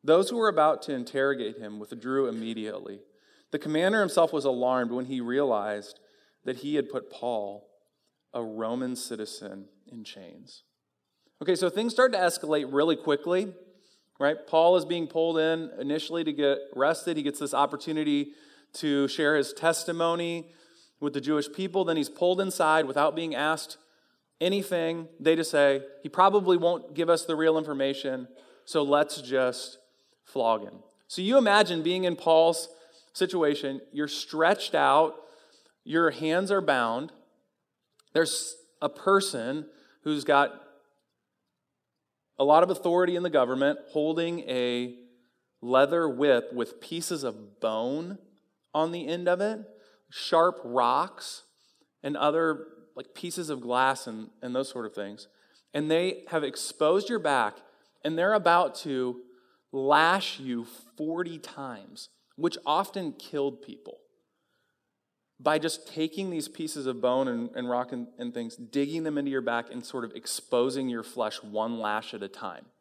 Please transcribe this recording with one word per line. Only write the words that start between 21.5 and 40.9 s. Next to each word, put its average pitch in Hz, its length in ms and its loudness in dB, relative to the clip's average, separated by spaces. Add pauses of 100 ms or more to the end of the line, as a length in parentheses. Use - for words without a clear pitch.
people. 185 340 -2
Then 160 120 0
he's 143 140 -2
pulled 180 300 0
inside 160 460 2
without 143 280 2
being 160 200 -4
asked 151 440 -2 (600)
anything. 170 680 -2 (100)
They 160 180 4
just 165 140 -2
say, 139 360 4 (160)
"He - 60 -10
probably 185 480 6
won't 170 360 0
give 165 160 -2
us 165 160 4
the 165 120 -2
real 160 200 4
information, 139 720 -4 (360)
so 156 180 0
let's 143 400 2
just 127 560 -2 (460)
flog 113 380 0
him." - 200 -16 (260)
So - 140 -6
you 233 160 6
imagine 202 440 4
being 180 220 0
in 175 120 0
Paul's 165 520 4 (460)
situation. 147 640 0 (120)
You're 143 160 -2
stretched 160 680 0
out. 147 480 4 (600)
Your 165 260 2
hands 175 400 -2
are 196 120 2
bound. 127 500 0 (1000)
There's - 440 -2 (240)
a 147 80 -2
person 151 840 0 (320)
who's 147 220 -2
got 143 380 4 (1800)